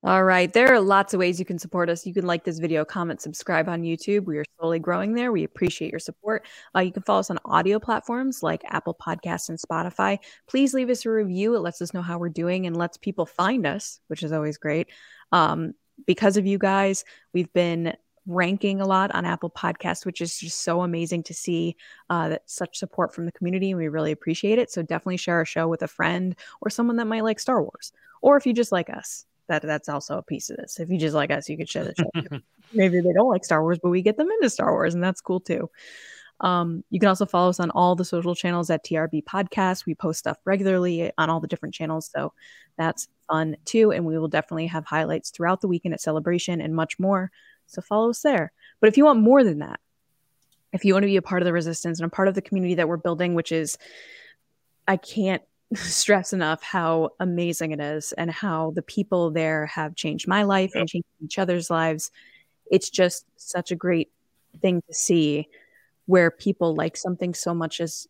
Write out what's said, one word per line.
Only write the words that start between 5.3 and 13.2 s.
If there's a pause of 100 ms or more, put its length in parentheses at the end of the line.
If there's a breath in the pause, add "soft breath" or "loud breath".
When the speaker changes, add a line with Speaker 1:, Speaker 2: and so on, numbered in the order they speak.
Speaker 1:
We
appreciate
your
support. (280 loud breath)
Uh,
you
can
follow
us
on
audio
platforms
like
Apple
Podcasts
and
Spotify. (300 loud breath)
Please
leave
us
a
review.
It
lets
us
know
how
we're
doing
and
lets
people